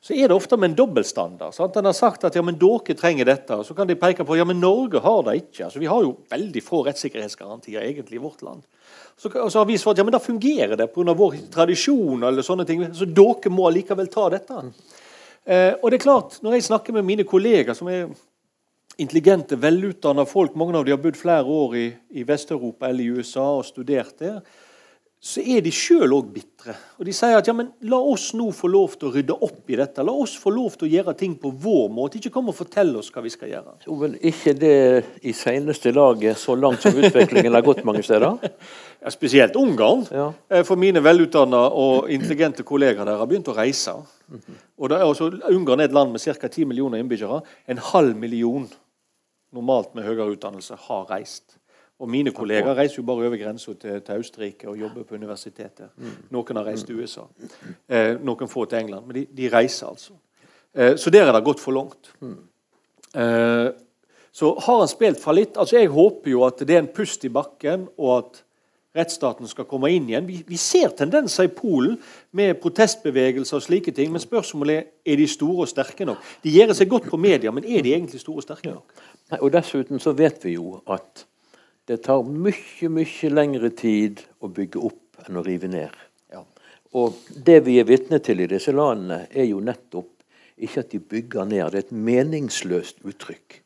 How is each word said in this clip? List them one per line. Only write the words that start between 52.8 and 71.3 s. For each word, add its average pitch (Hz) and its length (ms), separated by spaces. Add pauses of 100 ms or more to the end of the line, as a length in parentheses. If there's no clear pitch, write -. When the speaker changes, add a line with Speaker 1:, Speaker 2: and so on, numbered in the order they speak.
Speaker 1:
jo 127 80
bare 120 240
over 117 80
grensen 107 400
til, 101 240
til 104 220
Østerrike 107 460
og 104 120
jobber 107 240
på 110 160
universitetet. 104 760
Speaker 2:
Mm. 117 220 (160)
Speaker 1:
Noen 120 260
har 104 60
reist 110 240
til 117 80
Speaker 2:
Mm. 117 60
Speaker 1:
U - 20
S - 160
A. - 60 (640)
Eh, 113 240
noen 127 320
få 117 160
til 117 160
England, 107 240
men 123 140
de, 139 40 (140)
de 127 160
reiser 117 400
altså. - 240 (560)
Eh, 127 240
så 170 160
der 190 160
er 113 80
det 110 80
gått 143 160
for 135 160
langt. - 420
Speaker 2:
Mm. 120 160 (800)
Speaker 1:
Eh, 117 560 (640)
så 151 260
har 240 220
han 165 80
spilt - 320
fallitt. 185 360
Altså, 202 200
jeg 190 160
håper 160 400
jo 123 160
at 131 160
det 156 100
er 165 80
en - 100
pust - 320
i 123 80
bakken, 156 540 (100)
og 135 200
at - 260 (540)
rettsstaten 143 480
skal 120 240
komme 139 240
inn 156 160
igjen. 127 160
Vi, 180 220
vi 170 100
ser - 400
tendenser 190 480